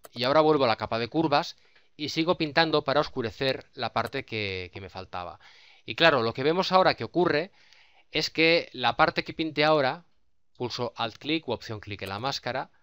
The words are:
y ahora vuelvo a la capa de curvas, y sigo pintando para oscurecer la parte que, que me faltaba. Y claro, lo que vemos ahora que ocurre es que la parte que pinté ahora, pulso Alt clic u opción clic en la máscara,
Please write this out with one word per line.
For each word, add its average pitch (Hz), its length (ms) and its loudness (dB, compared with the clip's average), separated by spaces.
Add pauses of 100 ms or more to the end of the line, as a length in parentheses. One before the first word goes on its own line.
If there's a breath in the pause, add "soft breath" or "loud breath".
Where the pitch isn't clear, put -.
(120)
y 120 140 -4
ahora 147 160 6
vuelvo 151 240 4
a - 20 4
la 110 80 4
capa 113 240 -4
de 117 80 -4
curvas, 151 480 0 (400 soft breath)
y 151 140 -10
sigo 165 280 0
pintando 151 460 2
para 139 160 2
oscurecer 131 760 -4
la 120 180 -6
parte 120 320 -4
que, 95 480 -6
que 98 80 -12
me 95 80 -14
faltaba. 90 500 -12 (460 loud breath)
Y 117 100 -8
claro, 156 260 6
lo 113 120 0
que 131 100 -6
vemos 175 300 0
ahora 175 220 4
que 117 100 -8
ocurre 165 480 0 (580 soft breath)
es - 200 -4
que 165 420 2
la 120 220 0
parte 160 280 2
que 160 120 -10
pinté 151 280 -2
ahora, 156 400 2 (540)
pulso 120 380 -6
Alt 113 220 -8
clic 156 300 -4
u 127 40 -4
opción 107 280 -8
clic 101 220 -12
en 95 80 -8
la 98 80 -6
máscara, 127 540 -6 (120)